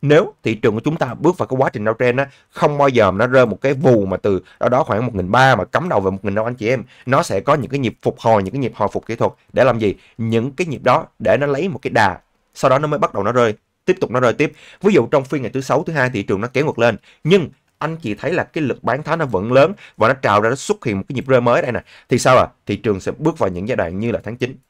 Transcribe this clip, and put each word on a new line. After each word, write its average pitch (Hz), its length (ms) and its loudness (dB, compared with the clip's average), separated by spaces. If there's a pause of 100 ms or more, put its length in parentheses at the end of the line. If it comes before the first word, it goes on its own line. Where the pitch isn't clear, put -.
Nếu 156 320 2 (100)
thị 113 120 -2
trường 110 180 0
của 110 100 -4
chúng 151 120 -2
ta 131 180 -4
bước 160 240 0
vào 107 100 -4
cái 131 100 -6
quá 135 160 2
trình 107 120 -6
downtrend 123 320 0
á, 139 100 -2 (220)
không 147 280 -2
bao 143 120 4
giờ 110 220 4
mà 98 140 0
nó 123 60 -2
rơi 127 140 6
một 101 160 -6
cái 139 120 0
vù 127 320 2
mà 92 120 -4
từ 95 240 0 (180)
đâu - 100 0
đó 135 140 2
khoảng 113 220 -2
một 131 100 -6
nghìn 92 160 -4
ba 131 240 4
mà 92 100 -2
cắm 156 240 -4
đầu 127 100 0
về 95 120 0
một 95 140 -8
nghìn 98 100 -4
đâu 110 100 -2
anh 123 100 -6
chị 107 140 -4
em. 127 140 -2 (220)
Nó 135 180 0
sẽ 98 160 -2
có 143 160 0
những 120 160 -4
cái 143 80 -4
nhịp 120 220 -2
phục 113 180 -4
hồi, 110 240 2
những 95 100 -6
cái 135 60 -6
nhịp 120 160 -4
hồi 101 160 -2
phục - 140 -8
kỹ 113 100 -6
thuật 113 160 0 (220)
để 107 100 2
làm 120 160 2
gì? 104 160 0 (220)
Những 113 340 -2
cái 175 160 -6
nhịp 123 160 -10
đó 143 220 2 (140)
để 101 180 2
nó 143 100 -2
lấy 143 220 -2
một 123 120 -8
cái - 100 -6
đà, 107 260 0 (360)
sau - 160 0
đó 131 100 4
nó 151 80 -4
mới 147 120 -2
bắt - 140 -2
đầu 104 100 -4
nó 104 80 0
rơi, 120 220 2 (320)
tiếp 185 160 0
tục 104 100 -4
nó 123 80 0
rơi 120 140 2
tiếp. 143 180 -2 (300)
Ví 202 120 2
dụ 120 140 4
trong 135 180 0
phiên 147 160 -4
ngày 110 100 -6
thứ 131 100 -4
Sáu, 135 220 0
thứ 175 100 -8
Hai 131 160 0
thị 104 140 -4
trường 101 180 -2
nó 113 60 -6
kéo 131 180 -2
ngược 131 140 -4
lên, 113 180 2 (260)
nhưng 170 260 2 (300)
anh 160 180 -6
chị 110 180 -8
thấy 143 180 -6
là 139 100 -2
cái 160 200 -6
lực 113 200 -4
bán 131 200 -2
tháo 156 140 -4
nó 160 80 -2
vẫn 107 260 -2
lớn 143 220 4 (240)
và 107 100 2
nó 127 60 2
trào 113 280 2
ra, 110 80 2
nó 123 60 -2
xuất - 300 -6
hiện 104 120 -2
một 98 120 -6
cái - 60 -8
nhịp 127 120 -8
rơi 131 140 4
mới 123 200 2
đây 139 100 -4
nè. 104 100 -6 (280)
Thì 123 100 2
sao 131 180 4
ạ? 92 100 4 (180)
Thị 104 100 -2
trường 101 240 -2
sẽ 95 180 -8
bước 160 220 -2
vào 107 100 0
những 90 180 -8
giai 120 80 -4
đoạn 92 240 -4
như 117 120 -4
là 98 120 -2
tháng 120 140 -12
chín. 127 180 -6 (140)